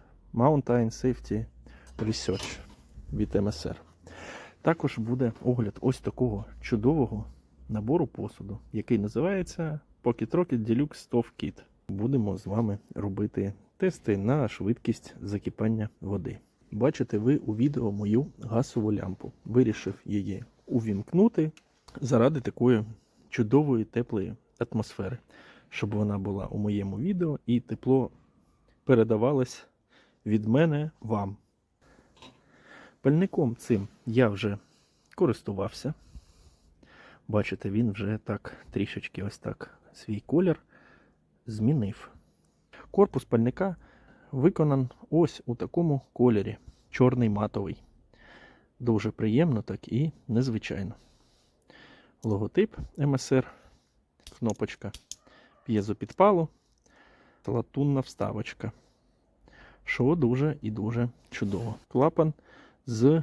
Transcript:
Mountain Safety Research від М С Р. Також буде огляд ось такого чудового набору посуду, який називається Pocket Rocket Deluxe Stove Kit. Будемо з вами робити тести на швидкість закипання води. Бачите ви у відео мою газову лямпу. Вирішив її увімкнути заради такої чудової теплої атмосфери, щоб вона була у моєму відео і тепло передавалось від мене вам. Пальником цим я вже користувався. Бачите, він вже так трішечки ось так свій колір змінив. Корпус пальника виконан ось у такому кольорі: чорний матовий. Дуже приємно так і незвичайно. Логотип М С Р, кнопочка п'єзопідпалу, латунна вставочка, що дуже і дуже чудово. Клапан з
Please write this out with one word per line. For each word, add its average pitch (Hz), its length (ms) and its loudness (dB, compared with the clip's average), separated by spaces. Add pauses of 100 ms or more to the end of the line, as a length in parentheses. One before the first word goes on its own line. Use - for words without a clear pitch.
(340)
Mountain 120 560 2
Safety 113 540 -4 (540)
Research - 600 -4 (540)
від 104 240 -2
М 101 120 0
С - 200 -6
Р. - 140 -12 (800)
Також 160 360 -2
буде 117 340 -2 (120)
огляд 120 360 0
ось 127 200 0
такого 110 440 -4 (160)
чудового 117 640 0 (440)
набору 120 380 0
посуду, 101 520 -10 (140)
який 110 260 0
називається 156 840 -4 (220)
Pocket 117 280 -2
Rocket 147 340 0
Deluxe 117 460 -2
Stove 120 280 0
Kit. - 240 -8 (260)
Будемо 104 480 0
з 95 100 -12
вами 104 320 -2 (160)
робити 101 580 -4 (240)
тести 160 400 0
на 113 320 0
швидкість - 720 -4
закипання 107 680 -2 (120)
води. 95 380 -6 (320)
Бачите 117 480 0
ви 127 180 4
у 107 200 -4
відео 123 360 0
мою 107 340 0 (160)
газову 107 500 0
лямпу. 95 400 -6 (120)
Вирішив 110 500 2 (100)
її 101 400 -4 (220)
увімкнути 151 840 0 (480)
заради 127 400 4
такої 113 440 2 (440)
чудової 123 560 2
теплої 113 500 -4 (240)
атмосфери, 110 600 -4 (500)
щоб 104 260 -4
вона 104 240 0
була 98 280 -4
у 101 120 -8
моєму 101 400 -2
відео 170 480 -2
і 117 140 2
тепло 127 500 0 (760)
передавалось 120 840 4 (600)
від 107 200 2
мене 147 440 2 (100)
вам. 104 360 -4 (1600)
Пальником 147 560 2
цим 104 320 0 (180)
я 120 220 6
вже 101 300 -2 (560)
користувався. 110 800 -2 (1300)
Бачите, 104 420 -2
він 107 220 0
вже 104 320 -4
так - 320 -8 (140)
трішечки - 520 -6
ось 98 160 -8
так - 400 -12 (140)
свій - 280 -8
колір 165 400 0 (840)
змінив. 110 640 0 (800)
Корпус - 340 2
пальника 127 520 0 (560)
виконан 139 560 2 (220)
ось 160 360 2
у 120 80 -4
такому 147 460 -2 (120)
кольорі: 107 440 2 (340)
чорний 123 380 4
матовий. 101 540 -2 (960)
Дуже 110 300 0
приємно 113 520 2
так - 260 -10
і 147 240 0 (160)
незвичайно. 110 640 -2 (1300)
Логотип 107 540 0 (220)
М 143 160 2
С 131 220 0
Р, - 160 0 (840)
кнопочка - 540 -4 (720)
п'єзопідпалу, 117 840 2 (960)
латунна 135 540 -2
вставочка, 107 720 -6 (1120)
що 131 300 2
дуже 135 480 2
і 110 80 -4
дуже 113 380 -2 (220)
чудово. 107 440 -4 (140)
Клапан 156 440 2 (540)
з 131 360 4